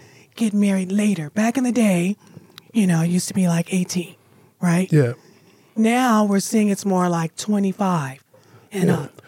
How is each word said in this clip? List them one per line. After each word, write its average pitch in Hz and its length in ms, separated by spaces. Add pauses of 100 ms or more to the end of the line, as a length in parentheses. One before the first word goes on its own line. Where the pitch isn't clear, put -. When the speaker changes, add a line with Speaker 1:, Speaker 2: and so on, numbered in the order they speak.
(360)
Speaker 1:
get 220 180
married 196 380
later. 196 380
Back 226 280
in 262 60
the 247 80
day, 202 460 (560)
you 220 120
know, 165 160
it 170 60
used 175 220
to - 40
be, 185 140
like, 170 260
eighteen, 180 420 (440)
right? 180 320
Speaker 2:
Yeah. 131 220 (640)
Speaker 1:
Now 226 480
we're 196 160
seeing 214 260
it's 196 180
more 185 220
like 165 300
twenty-five 185 840 (520)
and 190 160
Speaker 2:
Yeah. - 60
Speaker 1:
up. - 320